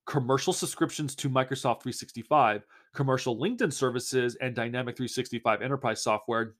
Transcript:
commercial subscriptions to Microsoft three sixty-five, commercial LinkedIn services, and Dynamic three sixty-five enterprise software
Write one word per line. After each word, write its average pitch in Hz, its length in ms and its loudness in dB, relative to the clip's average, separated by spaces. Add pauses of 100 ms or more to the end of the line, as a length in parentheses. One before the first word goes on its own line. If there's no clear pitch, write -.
commercial 135 480 2
subscriptions 156 640 -2
to 143 140 -2
Microsoft 131 540 0
three 123 80 -4
sixty-five, 113 760 2 (280)
commercial 131 440 2
LinkedIn 208 340 0
services, 123 640 0
and 127 200 -4
Dynamic 120 400 -4
three 123 140 -4
sixty-five 117 520 0
enterprise 127 400 -2
software 113 580 0